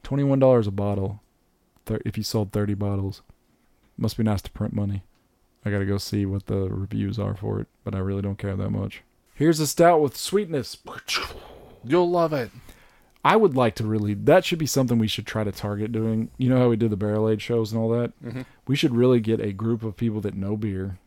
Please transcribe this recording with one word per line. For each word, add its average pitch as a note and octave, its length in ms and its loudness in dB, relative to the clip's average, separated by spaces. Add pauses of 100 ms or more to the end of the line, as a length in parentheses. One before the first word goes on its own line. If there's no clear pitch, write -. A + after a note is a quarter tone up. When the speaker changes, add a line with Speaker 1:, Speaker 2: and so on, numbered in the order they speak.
Speaker 1:
Twenty-one C#3 360 0
dollars B2+ 280 6
a G#2 40 -2
bottle. G2+ 500 -2 (680)
Thir-, G#2+ 180 -4
if G#2+ 120 -4
you A2 60 -4
sold G#2 300 -2
thirty G#2 220 0
bottles. G2 480 -4 (760)
Must - 180 -2
be A#2 60 -2
nice G#2+ 200 0
to - 100 -16
print G#2 200 -4
money. G2+ 300 -4 (640)
I G#2 60 -2
gotta G2+ 160 0
go G2+ 120 0
see G2+ 260 -2
what G2 220 -4
the F#2+ 240 -2
reviews G2+ 480 -4
are G2+ 160 -2
for G2+ 260 -4
it, A2 60 -8 (180)
but G2 100 -6
I G2 40 -4
really G2 240 -2
don't G2 160 -4
care G2 180 -4
that G2 140 -4
much. G2+ 320 -4 (320)
Here's D#3 260 2
a D3+ 60 2
stout E3 340 4
with C#3+ 160 0
sweetness. E3 600 -4 (1080)
Speaker 2:
You'll F3 260 2
love E3+ 220 2
it. B2 180 -4 (720)
Speaker 1:
I F3+ 140 6
would G3 180 6
like B2 200 4
to A2 120 -4
really, G#2+ 280 0
that C#3 320 6
should E3+ 120 -2
be D#3 60 -2
something B2+ 340 2
we A2 80 2
should A2 200 -6
try G#2+ 180 -4
to G2+ 80 -4
target G#2 400 -4
doing. A2+ 460 -2
You C3 100 0
know B2+ 100 4
how B2 120 4
we A#2 60 2
do A2+ 120 2
the G#2 80 0
barrel G#2+ 320 0
age G#2+ 140 0
shows A2+ 280 -2
and A2+ 80 -2
all A2+ 120 0
that? A#2+ 220 -2 (120)
Speaker 2:
Mm-hmm. B2 180 -10 (240)
Speaker 1:
We C3+ 100 0
should C#3+ 200 2
really B2 240 6
get A2 200 0
a G#2 120 -2
group A2+ 300 -4
of A2 160 -8
people A2 240 -2
that G2+ 120 -4
know G2+ 220 -4
beer. G2 400 -4 (100)